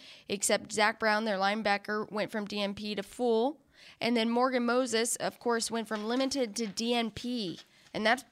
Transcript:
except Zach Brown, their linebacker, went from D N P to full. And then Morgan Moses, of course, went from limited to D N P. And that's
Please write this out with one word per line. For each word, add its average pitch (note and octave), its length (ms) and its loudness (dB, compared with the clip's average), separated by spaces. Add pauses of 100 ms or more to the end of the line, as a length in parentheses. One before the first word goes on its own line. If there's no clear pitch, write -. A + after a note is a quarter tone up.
(280)
except G3+ 440 0
Zach G#3+ 260 2
Brown, A3 260 2
their G#3+ 140 0
linebacker, G3+ 720 0
went G3+ 220 -2
from G#3 140 -4
D G#3 140 -4
N G3+ 140 -2
P G#3 220 -6
to G3+ 80 -4
full. B3 560 0 (400)
And A#3+ 160 2
then A3+ 140 2
Morgan B3 360 2
Moses, A#3 500 2
of - 220 -4
course, A#3 320 0
went A3 160 -4
from G#3+ 200 -4
limited B3+ 500 0
to A#3 100 -2
D A3+ 280 -2
N A3+ 180 0
P. A#3 480 -6 (340)
And G#3+ 100 -2
that's A#3 280 2